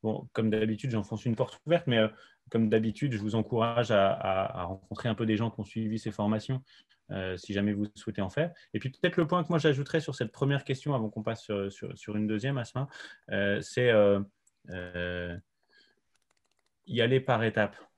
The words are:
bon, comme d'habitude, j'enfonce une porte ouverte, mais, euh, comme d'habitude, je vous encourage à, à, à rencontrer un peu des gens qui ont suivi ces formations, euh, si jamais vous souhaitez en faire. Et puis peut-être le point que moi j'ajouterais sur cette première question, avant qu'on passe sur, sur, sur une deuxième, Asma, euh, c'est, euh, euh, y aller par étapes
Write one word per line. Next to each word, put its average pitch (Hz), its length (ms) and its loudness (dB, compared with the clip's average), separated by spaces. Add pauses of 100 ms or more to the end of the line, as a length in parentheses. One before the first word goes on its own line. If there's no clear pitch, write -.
bon, 110 320 -4
comme 110 160 2
d'habitude, 110 400 0
j'enfonce 107 360 -2
une 117 100 0
porte - 320 -4
ouverte, 165 180 2
mais, 120 140 4
euh, 107 80 6 (420)
comme 113 180 2
d'habitude, 110 460 2
je 107 60 -2
vous 107 160 -2
encourage 117 560 0
à, 98 200 6
à, 95 500 -2
à - 20 -4
rencontrer 95 460 -6
un 107 60 0
peu 113 120 -2
des 110 100 4
gens 113 140 0
qui - 80 -14
ont 107 40 -4
suivi 110 360 -4
ces 113 120 -8
formations, 110 520 -2 (480)
euh, 92 260 -6
si 98 160 -10
jamais 101 200 2
vous 101 120 -2 (100)
souhaitez - 260 -8
en 95 80 -2
faire. 165 220 -2 (220)
Et - 60 -2
puis 135 100 -6
peut-être 175 280 -2
le 170 100 2
point 180 160 2
que - 60 -8
moi 170 100 2
j'ajouterais 147 400 2
sur 147 160 -8
cette 110 160 -4
première 139 320 0
question, 139 320 -4
avant 110 140 -2
qu'on 107 140 -10
passe 113 200 -6
sur, 98 280 -4
sur, - 240 -12
sur 104 200 -10
une 107 120 0
deuxième, 110 300 -2
Asma, 127 320 -6 (400)
euh, 101 320 0
c'est, 123 280 0
euh, 101 300 6 (520)
euh, 90 680 -8 (1500)
y 113 140 0
aller 127 180 4
par 120 240 0
étapes 107 340 0 (200)